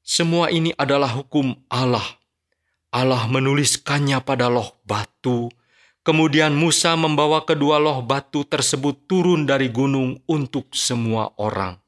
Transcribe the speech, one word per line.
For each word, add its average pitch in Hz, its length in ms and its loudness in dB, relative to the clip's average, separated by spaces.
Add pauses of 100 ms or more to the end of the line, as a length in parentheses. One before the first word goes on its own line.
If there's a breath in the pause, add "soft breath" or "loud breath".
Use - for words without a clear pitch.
Semua 170 480 0
ini 165 260 0
adalah 139 380 0
hukum 127 400 -2 (160)
Allah. 123 500 -2 (720)
Allah 123 400 0
menuliskannya 139 960 0
pada 123 240 0
loh 117 340 -2
batu. 117 640 -4 (540 soft breath)
Kemudian 156 560 2
Musa 165 400 2
membawa 156 480 2
kedua 151 320 2
loh 147 240 0
batu 139 400 -4
tersebut 139 640 -4
turun 180 400 2
dari 135 240 0
gunung 131 560 0
untuk 143 480 -4
semua 113 640 -2
orang. 98 400 -4 (100)